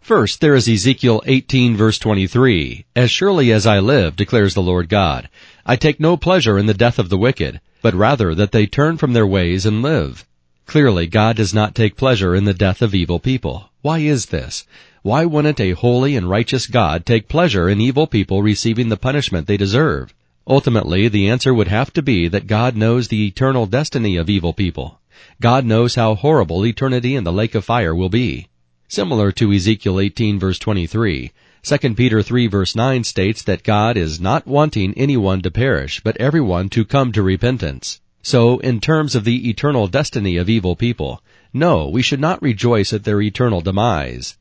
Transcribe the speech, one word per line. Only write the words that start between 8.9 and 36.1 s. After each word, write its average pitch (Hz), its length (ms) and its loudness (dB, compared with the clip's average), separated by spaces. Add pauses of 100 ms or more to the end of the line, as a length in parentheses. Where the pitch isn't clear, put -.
from 131 160 0
their 110 120 4
ways 92 380 0
and 107 160 0
live." 117 460 -4 (400)
Clearly, 107 400 2
God 107 300 0
does 104 180 -2
not 107 200 0
take 107 220 0
pleasure 98 380 2
in 98 100 2
the 101 80 2
death 92 300 0
of 104 120 0
evil 87 240 0
people. 104 520 -6 (100)
Why 160 200 -2
is 147 260 0
this? 73 400 -8 (340)
Why 127 240 0
wouldn't 151 340 0
a 95 120 0
holy 123 460 0
and 90 120 -2
righteous 117 380 -2
God 85 400 -2
take 113 200 0
pleasure 101 440 0
in 101 100 2
evil 131 260 2
people 98 360 0
receiving 113 480 0
the 104 80 -2
punishment 127 480 -2
they 104 100 0
deserve? 98 560 0 (340)
Ultimately, 113 640 2
the 101 220 0
answer 131 240 0
would 104 140 0
have 110 260 -2
to 165 80 -2
be 101 260 0
that 98 180 -4
God 110 300 0
knows 113 320 0
the 107 180 -2
eternal 127 380 0
destiny 110 520 -2
of 85 120 -2
evil 87 240 0
people. 82 480 -6 (400)
God 123 240 2
knows 117 300 2
how 113 200 2
horrible 104 520 0
eternity 127 500 -2
in 110 80 -4
the 85 80 -2
lake 107 220 -2
of 104 100 -2
fire 107 300 -2
will 92 160 -2
be. 107 380 -4 (380)
Similar 120 460 0
to 104 200 0
Ezekiel 101 460 0
eighteen 101 400 -2
verse 92 200 -2
twenty-three, 92 720 -4 (300)
Second 139 340 -2
Peter 110 260 2
three 120 240 0
verse 98 300 -2
nine 127 260 0
states 104 400 -2
that 92 220 -4
God 110 320 0
is 80 240 -4
not 104 260 -2
wanting 131 480 0
anyone 110 460 0
to 90 100 -4
perish, 98 540 -2
but 110 140 -2